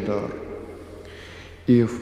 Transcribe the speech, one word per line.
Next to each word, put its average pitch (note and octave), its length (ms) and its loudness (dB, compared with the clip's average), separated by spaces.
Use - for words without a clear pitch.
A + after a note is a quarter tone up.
дар. G#2 220 0
І A#2+ 160 8
в, A2+ 180 0